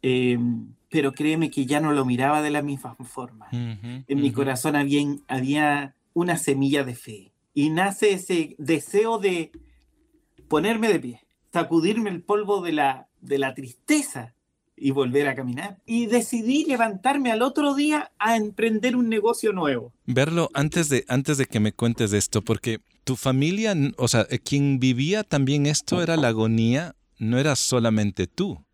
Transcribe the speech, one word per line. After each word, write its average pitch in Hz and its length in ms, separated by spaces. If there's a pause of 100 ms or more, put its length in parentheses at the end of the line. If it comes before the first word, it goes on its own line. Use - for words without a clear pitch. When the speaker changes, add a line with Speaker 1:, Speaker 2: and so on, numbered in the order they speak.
Speaker 1:
Eh, 127 360 (520)
pero 139 240
créeme 156 380
que 135 140
ya 147 160
no 151 120
lo 139 120
miraba 135 360
de 151 100
la 147 100
misma 135 340
forma. 120 560
Speaker 2:
Ujú, 120 560
Speaker 1:
En 139 140
mi 143 80
Speaker 2:
ujú. 110 80
Speaker 1:
corazón 135 400
había, 143 240 (260)
había 143 680 (200)
una 170 240
semilla 139 480
de 123 100
fe. 104 380 (200)
Y 147 160
nace 190 440
ese 175 440
deseo 196 640
de 180 320 (960)
ponerme 214 420
de 170 100
pie, 123 220 (320)
sacudirme 180 560
el 175 120
polvo 202 400
de 170 120
la, 135 340 (140)
de 139 160
la 131 160
tristeza 135 800 (420)
y 135 160
volver 135 360
a 131 80
caminar. 135 500
Y 233 200
decidí 240 600
levantarme 247 680
al 220 100
otro 277 340
día 294 420
a 226 200
emprender 220 580
un 240 140
negocio 220 440
nuevo. 135 400 (120)
Speaker 2:
Verlo 147 480
antes 151 360
de, 127 180
antes 135 300
de 135 80
que - 140
me 107 140
cuentes 117 380
de 104 60
esto, 101 240
porque 110 380 (240)
tu 131 120
familia, 160 580
n-, 143 240
o 127 100
sea, 113 220
eh, 127 100
quien 139 400
vivía 135 440
también 143 420
esto 156 360
era 165 160
la 131 120
agonía, 113 680 (220)
no 117 200
era 143 180
solamente 107 720
tú. 175 360 (100)